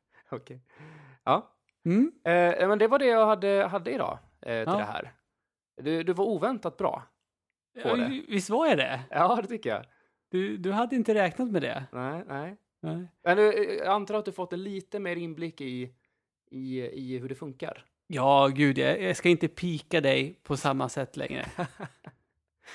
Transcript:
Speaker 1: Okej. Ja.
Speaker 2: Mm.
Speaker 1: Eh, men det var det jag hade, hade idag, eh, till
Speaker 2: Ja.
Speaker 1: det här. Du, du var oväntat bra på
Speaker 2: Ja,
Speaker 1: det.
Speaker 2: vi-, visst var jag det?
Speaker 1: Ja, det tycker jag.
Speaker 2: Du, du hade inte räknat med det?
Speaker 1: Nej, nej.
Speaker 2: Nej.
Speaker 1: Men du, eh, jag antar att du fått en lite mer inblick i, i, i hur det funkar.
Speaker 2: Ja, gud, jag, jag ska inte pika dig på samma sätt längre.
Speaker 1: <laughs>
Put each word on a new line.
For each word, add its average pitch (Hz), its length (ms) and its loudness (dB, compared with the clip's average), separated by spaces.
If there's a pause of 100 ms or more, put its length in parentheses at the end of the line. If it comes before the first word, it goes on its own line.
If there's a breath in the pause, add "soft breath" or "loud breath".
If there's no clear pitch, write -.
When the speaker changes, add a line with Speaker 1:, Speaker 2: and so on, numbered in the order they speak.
(320 soft breath)
Speaker 1:
Okej. 127 300 -14 (640 loud breath)
Ja. 156 280 0 (340)
Speaker 2:
Mm. 220 260 4 (140)
Speaker 1:
Eh, 175 420 4
men 208 120 2
det 220 80 6
var 269 120 4
det 277 60 2
jag 226 220 6
hade, 202 440 2
hade 190 200 -4
idag, - 260 -4 (240)
eh, - 40 -16 (180)
till - 0 - (100)
Speaker 2:
Ja. 202 40 0
Speaker 1:
det 147 60 -2
här. - 280 -8 (720)
Du, 160 220 -2
du 175 100 0
var 190 120 0
oväntat 208 520 -2
bra - 260 -2 (800)
på - 60 -2
Speaker 2:
Ja, 226 60 2
Speaker 1:
det. 240 140 0
Speaker 2:
vi-, 262 200 -6
visst 196 200 -2
var 277 180 2
jag 214 100 4
det? 127 220 0 (100)
Speaker 1:
Ja, 190 320 2
det 190 60 -6
tycker 220 220 -6
jag. 107 160 -4 (460)
Speaker 2:
Du, 196 260 -2
du 185 140 -4
hade 233 240 0
inte 220 180 2
räknat 208 380 0
med 175 100 0
det? 131 300 -4
Speaker 1:
Nej, 135 360 -8
nej. 151 280 -10 (260)
Speaker 2:
Nej. 165 260 -8 (160)
Speaker 1:
Men 175 140 4
du, 214 160 6
eh, 214 240 0
jag 156 100 -4
antar 208 280 0
att 208 100 -2
du 202 60 -6
fått 180 220 -8
en 180 100 -8
lite 196 360 -8
mer 180 160 -4
inblick 165 460 -10
i, 127 320 -8 (580)
i, 131 300 -8
i 127 380 -8
hur 127 100 -10
det 131 60 -8
funkar. 143 500 -12 (220)
Speaker 2:
Ja, 139 400 6
gud, 135 300 4
jag, 135 240 2
jag 185 160 -2
ska - 120 4
inte 170 180 4
pika 165 540 -2
dig 135 420 0
på 143 140 -4
samma 135 320 0
sätt - 280 -8
längre. 135 340 -6
Speaker 1:
<laughs> 175 160 -6 (1080 loud breath)